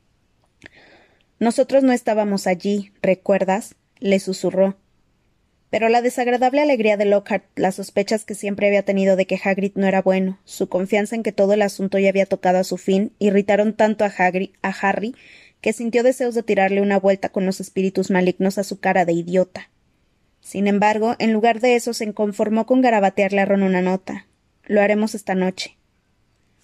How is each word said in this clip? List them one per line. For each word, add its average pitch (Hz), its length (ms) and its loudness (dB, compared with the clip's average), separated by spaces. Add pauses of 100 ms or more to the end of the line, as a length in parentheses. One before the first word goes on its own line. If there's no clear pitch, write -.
(1400)
"Nosotros 254 440 2
no 262 100 4
estábamos 208 540 -2
allí, 196 440 -2 (120)
¿recuerdas?", 190 720 -2 (240)
le 196 200 0
susurró. 190 560 -2 (920)
Pero 220 180 -2
la 233 140 4
desagradable 247 600 0
alegría 220 360 2
de 208 80 0
Lockhart, 202 400 0 (100)
las 185 200 -2
sospechas 202 500 -4
que 214 80 -12
siempre 202 320 -4
había 202 180 2
tenido 196 320 2
de 185 120 0
que 185 140 -4
Hagrid 196 340 -2
no 196 100 0
era 190 160 2
bueno, 190 440 0
su - 220 -6
confianza 202 480 -2
en 226 60 -6
que 208 100 -4
todo 202 220 2
el 214 80 2
asunto 196 380 -2
ya 196 100 4
había 190 160 2
tocado 185 320 0
a 185 60 2
su 185 140 -6
fin, 196 420 -2
irritaron 202 540 2
tanto 214 300 2
a 208 40 0
Hagrid, 185 420 -2 (140)
a 196 60 -2
Harry, 196 440 -2 (480)
que 214 120 -2
sintió 233 300 -2
deseos 247 320 0
de 233 80 -2
tirarle 196 380 2
una 202 180 2
vuelta 196 300 0
con 190 160 -2
los 190 140 -4
espíritus 190 520 -4
malignos 185 460 0
a 202 60 -4
su 196 160 -10
cara 190 240 2
de 170 80 0
idiota. 175 580 -2 (680)
Sin 196 280 -4
embargo, 214 520 0
en 220 140 0
lugar 220 260 2
de 247 160 2
eso, 233 180 -4
se 214 200 -6
conformó 214 520 -2
con 254 140 2
garabatearle 202 640 2
a 196 40 2
Ron 196 160 2
una 185 200 2
nota. 185 440 -4 (380)
"Lo 208 160 0
haremos 208 360 0
esta 196 200 -6
noche". 185 400 -4 (880)